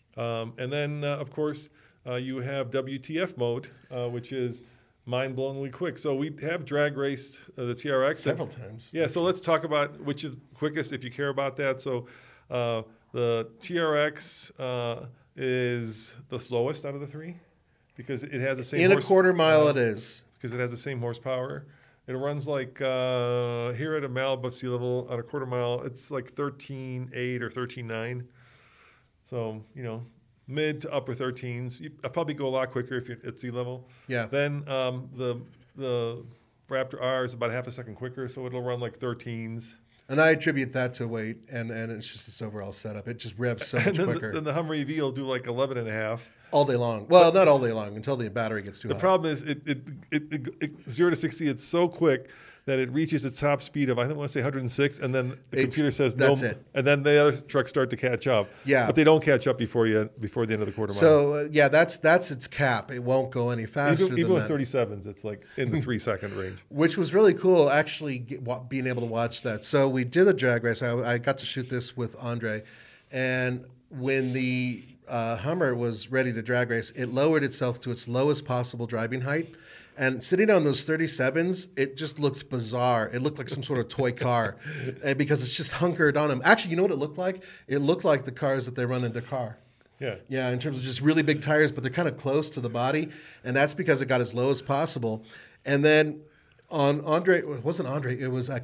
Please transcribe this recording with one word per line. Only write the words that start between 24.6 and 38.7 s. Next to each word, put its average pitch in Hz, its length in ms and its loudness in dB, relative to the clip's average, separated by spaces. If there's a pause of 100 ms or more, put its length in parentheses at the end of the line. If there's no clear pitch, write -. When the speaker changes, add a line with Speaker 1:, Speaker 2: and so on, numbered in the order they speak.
Speaker 1:
level, 123 420 -2
at 123 80 -4
a 117 60 -6
quarter 131 220 -6
mile, 123 360 -2
it's - 280 -12
like 127 240 -8
thirteen 131 800 -8
eight 123 280 -4
or 113 80 -6
thirteen 123 360 -8
nine. 117 420 -6 (960)
So, 110 400 -6 (100)
you 135 80 -12
know, 117 220 -8 (420)
mid 151 360 -2
to 160 100 -8
upper 131 220 -4
thirteens. 123 680 -8
You, 156 100 -12 (120)
I'll 131 80 -6
probably 151 240 -2
go 143 120 -4
a 131 40 0
lot 131 200 0
quicker 131 260 -4
if 123 120 -6
you're - 80 -10 (100)
at 127 120 -12
sea 123 120 -8
level. 123 380 -8 (180)
Speaker 2:
Yeah. 120 200 -2
Speaker 1:
Then, 143 420 -2
um, 127 460 -2
the, 123 260 -4 (360)
the 120 460 -4 (460)
Raptor 131 320 -4
R 127 240 0
is 120 100 -4
about 117 160 -2
half 123 160 -4
a 123 40 -8
second 120 240 -12
quicker, 127 340 -8
so 127 180 -10
it'll 123 160 -6
run 123 180 -4